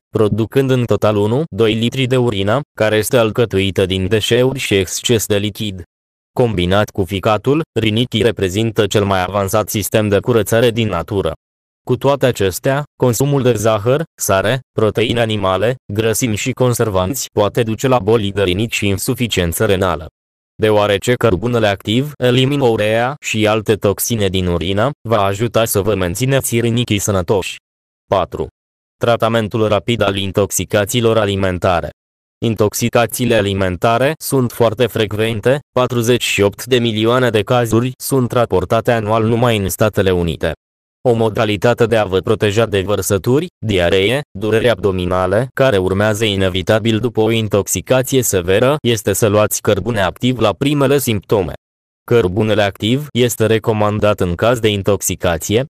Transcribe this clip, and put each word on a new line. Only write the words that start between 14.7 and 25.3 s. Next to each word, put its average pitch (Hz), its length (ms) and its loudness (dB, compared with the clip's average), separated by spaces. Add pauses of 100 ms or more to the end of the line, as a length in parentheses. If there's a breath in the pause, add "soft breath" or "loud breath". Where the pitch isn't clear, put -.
proteine 113 480 0
animale, 107 560 0 (180)
grăsimi 110 420 0
și - 160 -4
conservanți 113 840 -2
poate 104 300 0
duce 110 240 -4
la 127 120 2
boli 101 320 0
de 98 120 0
rinichi 95 320 -2
și 101 120 -2
insuficiență 98 800 -2
renală. 90 420 0 (480)
Deoarece 104 580 2
cărbunele 113 540 2
activ 117 500 -2
elimină 131 480 2
urea 113 500 0 (100)
și 107 220 0
alte 107 280 2
toxine 101 520 0
din 92 200 0
urină, 95 440 0 (180)
va 107 140 2
ajuta 104 420 0